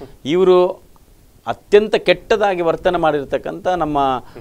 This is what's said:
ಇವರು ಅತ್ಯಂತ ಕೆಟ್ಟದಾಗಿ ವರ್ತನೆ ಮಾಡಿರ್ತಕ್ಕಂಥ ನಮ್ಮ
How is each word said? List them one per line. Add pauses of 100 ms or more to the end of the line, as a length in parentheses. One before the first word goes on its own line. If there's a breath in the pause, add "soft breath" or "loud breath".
(260 loud breath)
ಇವರು (800)
ಅತ್ಯಂತ
ಕೆಟ್ಟದಾಗಿ
ವರ್ತನೆ
ಮಾಡಿರ್ತಕ್ಕಂಥ
ನಮ್ಮ (420 loud breath)